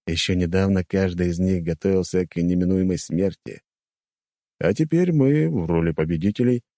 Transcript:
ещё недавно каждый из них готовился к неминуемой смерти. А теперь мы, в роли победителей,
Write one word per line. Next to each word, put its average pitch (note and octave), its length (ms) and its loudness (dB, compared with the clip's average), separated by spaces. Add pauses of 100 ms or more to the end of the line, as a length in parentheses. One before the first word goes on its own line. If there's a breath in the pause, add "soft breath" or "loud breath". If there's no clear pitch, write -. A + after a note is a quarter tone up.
ещё E2 300 -2
недавно F#2 500 2
каждый F2+ 440 0
из E2+ 100 -4
них F#2 240 0
готовился F#2 640 0
к - 100 -12
неминуемой F2+ 600 0
смерти. - 640 -4 (960)
А F#3+ 140 0
теперь E3+ 380 0
мы, D3+ 380 2
в A2 160 -2
роли E2 260 0
победителей, G2 720 0 (160)